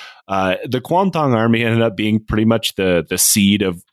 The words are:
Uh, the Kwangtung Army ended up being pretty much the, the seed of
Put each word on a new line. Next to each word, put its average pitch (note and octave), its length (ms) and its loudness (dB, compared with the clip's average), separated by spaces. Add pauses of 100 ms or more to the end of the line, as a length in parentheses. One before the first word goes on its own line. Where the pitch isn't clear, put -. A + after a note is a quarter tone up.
(280)
Uh, F#2+ 280 -2 (120)
the B2 120 -4
Kwangtung E3 540 0
Army A#2 300 2
ended A2+ 160 0
up A2+ 160 0
being G#2+ 260 0
pretty A2 220 -2
much A2+ 300 0
the, F2+ 340 0
the F2+ 80 -4
seed G2+ 460 2
of F2+ 200 -4 (100)